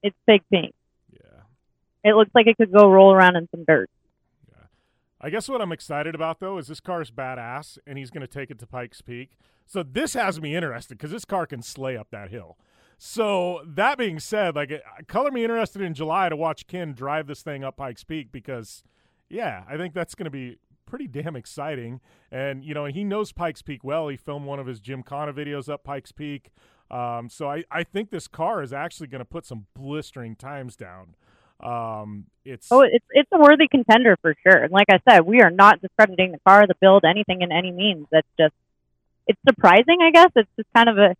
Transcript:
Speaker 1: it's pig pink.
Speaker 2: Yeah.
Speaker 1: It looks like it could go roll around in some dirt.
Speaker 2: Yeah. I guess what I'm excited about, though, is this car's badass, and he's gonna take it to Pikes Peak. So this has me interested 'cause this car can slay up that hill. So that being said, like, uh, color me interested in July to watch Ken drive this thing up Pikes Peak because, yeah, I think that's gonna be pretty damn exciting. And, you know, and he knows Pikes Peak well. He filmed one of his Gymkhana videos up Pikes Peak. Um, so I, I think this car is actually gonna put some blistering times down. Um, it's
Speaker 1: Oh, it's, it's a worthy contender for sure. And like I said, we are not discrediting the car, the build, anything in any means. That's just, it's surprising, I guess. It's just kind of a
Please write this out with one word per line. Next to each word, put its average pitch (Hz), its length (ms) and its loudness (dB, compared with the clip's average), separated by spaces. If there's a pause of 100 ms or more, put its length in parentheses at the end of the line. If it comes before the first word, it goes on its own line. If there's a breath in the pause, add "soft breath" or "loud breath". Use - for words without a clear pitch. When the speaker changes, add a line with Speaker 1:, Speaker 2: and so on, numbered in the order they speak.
Speaker 1:
it's - 120 -6 (120)
pig 208 140 6 (100)
pink. 170 220 -4 (380)
Speaker 2:
Yeah. - 300 -20 (680)
Speaker 1:
It - 40 4
looks 214 200 2
like 233 120 6
it 226 100 2
could 214 140 0
go 208 200 8
roll 190 200 8
around 185 260 6
in 170 120 -8
some 170 140 -16
dirt. 139 260 0 (600)
Speaker 2:
Yeah. - 160 -20 (540)
I 143 120 -14
guess 214 180 -10
what 254 120 -6
I'm 180 100 -8
excited 156 420 -10
about, 160 280 -8
though, 190 180 -10
is 131 80 -16
this 147 140 -18
car's 170 280 -10
badass, 127 800 -14
and 139 100 -16
he's 131 140 -18
gonna 135 160 -16
take 139 240 -16
it 117 80 -20
to 117 80 -20
Pikes 123 340 -16
Peak. 123 300 -20 (340)
So 196 160 -12
this 160 320 -8
has 190 260 -6
me 156 160 -10
interested 127 440 -12
'cause 151 120 -16
this 214 140 -16
car 180 220 -8
can 123 160 -16
slay 131 340 -12
up 107 140 -18
that 101 180 -18
hill. 92 280 -20 (460)
So 180 600 -6
that 202 320 -4
being 196 220 -8
said, 185 360 -6
like, 147 160 -8
uh, 151 80 -14 (280)
color 285 240 -4
me 240 120 -6
interested 226 380 -6
in 170 140 -10
July 160 340 -4
to 156 60 -8
watch 160 320 -8
Ken 175 260 -14
drive 139 320 -10
this 143 160 -18
thing 143 220 -14
up 135 140 -14
Pikes 135 260 -16
Peak 147 280 -16
because, 123 520 -18 (440)
yeah, 131 400 -12
I 139 100 -16
think 165 180 -12
that's 170 180 -10
gonna 165 160 -14
be 131 280 -18 (340)
pretty 262 160 -16
damn 143 300 -12
exciting. 127 640 -14 (300)
And, 135 340 -12
you 151 80 -14
know, 147 100 -10
and 143 100 -12
he 196 120 -10
knows 202 260 -8
Pikes 170 300 -10
Peak 139 200 -18
well. 151 280 -8
He 139 80 -14
filmed 143 280 -14
one 139 140 -14
of 131 80 -16
his 117 140 -16
Gymkhana 135 500 -14
videos 143 400 -12
up 143 140 -14
Pikes 139 260 -16
Peak. 143 400 -16 (400)
Um, 120 380 -12
so 143 200 -12
I, 156 220 -10
I 170 120 -8
think 202 260 -10
this - 180 -14
car 175 340 -8
is 131 120 -12
actually 151 340 -14
gonna 127 160 -16
put - 220 -16
some 110 280 -18
blistering 135 640 -14
times 131 400 -18
down. 90 400 -20 (460)
Um, 107 640 -12 (180)
it's 131 260 -20
Speaker 1:
Oh, 254 120 6
it's, 240 300 2
it's 285 200 2
a 359 80 2
worthy 294 300 8
contender 233 520 2
for 156 220 -2
sure. 175 200 6
And 156 100 -6
like 202 180 2
I 185 80 4 (100)
said, 196 120 8
we 214 200 4
are 185 80 8
not 196 320 6
discrediting 185 520 0
the 151 120 -18
car, 202 220 8
the 180 140 -2
build, 190 240 6
anything 185 360 -2
in 175 120 -6
any 180 180 -4
means. 180 400 -6
That's 156 160 -4 (100)
just, 156 160 2 (760)
it's 214 200 -2
surprising, 240 540 4
I 330 100 4
guess. 339 240 8
It's 220 220 0
just 220 180 -10
kind 233 140 6
of 214 80 -2
a 190 220 4